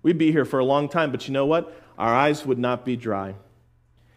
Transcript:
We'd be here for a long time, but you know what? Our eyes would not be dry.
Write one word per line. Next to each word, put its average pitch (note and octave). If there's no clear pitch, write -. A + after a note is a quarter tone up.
We'd D#3+
be D#3+
here D3
for C3+
a B2+
long C#3+
time, D#3+
but B2+
you C3+
know C#3
what? E3
Our A2+
eyes D3+
would B2+
not B2
be B2+
dry. G2+